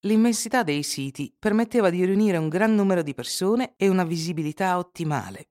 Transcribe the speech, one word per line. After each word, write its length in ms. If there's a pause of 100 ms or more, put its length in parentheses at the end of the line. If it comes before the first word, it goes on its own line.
L'immensità 600
dei 200
siti 540
permetteva 520
di 140
riunire 320
un 140
gran 260
numero 280
di 100
persone 640
e 100
una 160
visibilità 760
ottimale. 720